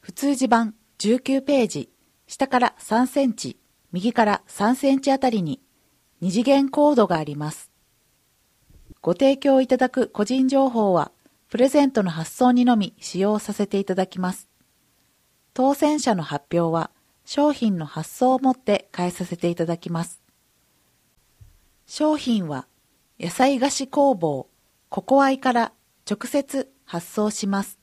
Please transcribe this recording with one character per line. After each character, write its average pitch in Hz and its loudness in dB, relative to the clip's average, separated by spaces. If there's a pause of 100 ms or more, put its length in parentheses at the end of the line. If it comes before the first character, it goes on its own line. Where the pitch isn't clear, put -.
普 - -20
通 285 -2
字 254 -2
版 226 2 (240)
十 226 2
九 269 -2
ペ 269 2
ー 220 2
ジ、 147 -8 (360)
下 - -4
か 262 0
ら 240 0
三 240 0
セ 277 0
ン 247 0
チ、 - -10 (340)
右 185 -2
か 233 2
ら 208 -2
三 220 0
セ 269 2
ン 269 2
チ 269 0
あ 269 2
た 262 2
り 220 0
に、 151 -6 (580)
二 175 -2
次 220 0
元 277 4
コ 294 2
ー - 2
ド 220 4
が 175 0
あ 156 -4
り 147 -8
ま 151 -6
す。 - -18 (1300)
ご 170 -2
提 269 4
供 269 4
い 262 0
た 254 2
だ 254 2
く 254 -2
個 - -4
人 262 0
情 269 2
報 220 0
は、 165 0 (360)
プ 214 -6
レ 254 4
ゼ 285 4
ン 269 0
ト 220 0
の 185 -2
発 160 -8
送 247 2
に 247 4
の 247 4
み 208 -2
使 - -8
用 208 2
さ 208 -8
せ 202 -2
て 202 -2
い 196 -2
た 190 -4
だ 185 0
き - -14
ま 185 -4
す。 - -14 (1040)
当 269 0
選 302 0
者 233 0
の 165 -4
発 - -8 (120)
表 165 0
は、 165 -2 (340)
商 294 0
品 220 -2
の 156 -8
発 - -10
送 254 2
を 254 -2
も 262 2
っ 254 -2
て - -2
返 180 -4
さ 180 -8
せ 175 -10
て 175 -2
い 175 -2
た 170 -4
だ 165 -4
き 170 -12
ま 170 -4
す。 - -12 (1700)
商 302 0
品 220 -2
は、 135 -8 (540)
野 175 -6
菜 269 2
菓 277 0
子 269 -6
工 277 2
房、 151 -4 (400)
こ - -6
こ 277 4
あ 269 4
い 269 -2
か 262 -2
ら 233 -2 (380)
直 208 -6
接 277 -4 (160)
発 170 -10
送 214 -2
し 208 -6
ま 196 -2
す。 - -12